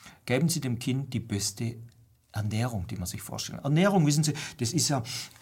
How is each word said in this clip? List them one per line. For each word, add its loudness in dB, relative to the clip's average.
Geben 2
Sie 0
dem -2
Kind -2
die 0
beste -4
Ernährung, -2
die -8
man -4
sich -8
vorstellt. -8
Ernährung, 6
wissen 4
Sie, 2
das 0
ist 2
ja, 2